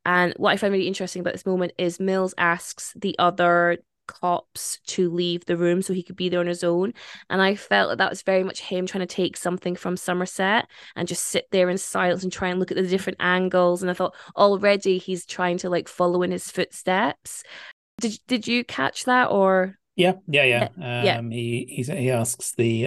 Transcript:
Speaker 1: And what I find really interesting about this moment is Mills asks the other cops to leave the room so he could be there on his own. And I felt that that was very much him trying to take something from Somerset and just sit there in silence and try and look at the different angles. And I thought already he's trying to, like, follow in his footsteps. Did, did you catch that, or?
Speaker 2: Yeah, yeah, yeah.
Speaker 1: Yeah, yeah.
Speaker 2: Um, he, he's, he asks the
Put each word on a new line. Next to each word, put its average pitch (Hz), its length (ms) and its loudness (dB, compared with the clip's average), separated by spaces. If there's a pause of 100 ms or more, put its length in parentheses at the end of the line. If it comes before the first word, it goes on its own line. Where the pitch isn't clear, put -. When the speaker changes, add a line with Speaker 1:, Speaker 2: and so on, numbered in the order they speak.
Speaker 1:
And 180 320 4
what 196 140 2
I 196 60 2
find 202 140 0
really 190 160 0
interesting 185 340 -6
about - 120 -2
this - 140 -10
moment 185 320 0
is 175 200 -2
Mills 190 380 -2
asks - 580 -2
the 196 220 -4
other 175 600 4 (260)
cops - 800 -6
to 180 240 0
leave 175 360 -2
the 175 120 0
room 175 240 2
so 185 100 -6
he 185 120 -2
could 180 120 -18
be 180 140 -4
there 175 120 0
on 175 40 -2
his 175 180 -4
own. 180 300 0 (380)
And 190 100 2
I 196 140 4
felt 202 340 2
that - 80 -2
that 190 140 0
was - 100 -10
very 190 220 2
much - 180 -8
him 185 240 -4
trying 190 160 -6
to 180 100 -6
take - 240 -2
something 180 400 -4
from 180 220 -4
Somerset 185 680 -2 (280)
and 170 120 -4
just - 180 -6
sit - 240 -4
there 185 220 4
in 190 80 -2
silence 185 420 -2
and 185 100 -4
try 185 180 -4
and 180 100 -2
look 185 100 -2
at - 80 -2
the 190 60 2
different 185 360 -2
angles. 180 640 2
And 185 80 -2
I 180 60 -2
thought 180 180 -2 (220)
already 202 640 4
he's 180 260 -6
trying 180 320 -2
to, 185 140 -6
like, 175 160 -2
follow 175 340 2
in 180 80 0
his 180 220 -6
footsteps. - 880 -2 (580)
Did, 220 280 -4
did 247 180 -2
you 240 180 0
catch - 420 -4
that, 247 260 2
or? 190 480 2 (160)
Speaker 2:
Yeah, 180 180 4 (140)
yeah, 147 160 4
yeah. 120 240 4 (100)
Speaker 1:
Yeah, 120 260 -4
yeah. 180 140 2
Speaker 2:
Um, 117 140 -6
he, 117 360 -2
he's, 123 200 -6
he 127 240 0
asks 117 400 -2
the 117 360 0